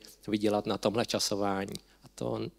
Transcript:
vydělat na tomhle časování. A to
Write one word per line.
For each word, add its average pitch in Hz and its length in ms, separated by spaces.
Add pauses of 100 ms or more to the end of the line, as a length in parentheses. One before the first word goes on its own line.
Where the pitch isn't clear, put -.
(280)
vydělat 104 380
na 101 120
tomhle 107 280
časování. 101 680 (300)
A - 100
to 117 260 (180)